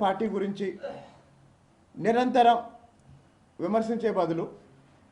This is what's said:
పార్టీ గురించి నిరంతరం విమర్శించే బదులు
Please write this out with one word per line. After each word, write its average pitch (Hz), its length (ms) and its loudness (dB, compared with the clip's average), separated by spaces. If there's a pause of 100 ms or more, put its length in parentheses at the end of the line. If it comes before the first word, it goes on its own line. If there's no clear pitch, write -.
పార్టీ 196 320 0
గురించి 196 340 -4 (1400)
నిరంతరం 233 520 4 (1040)
విమర్శించే 220 540 0
బదులు 170 280 0 (680)